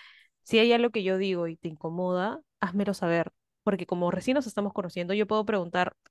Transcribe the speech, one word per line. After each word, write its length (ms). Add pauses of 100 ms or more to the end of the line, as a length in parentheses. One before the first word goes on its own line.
(440)
"Si 160
hay 140
algo 180
que 120
yo 160
digo 280
y 100
te 120
incomoda, 720 (200)
házmelo 340
saber", 380 (300)
porque 240
como 240
recién 240
nos 120
estamos 260
conociendo, 420
yo 120
puedo 180
preguntar, 520 (140)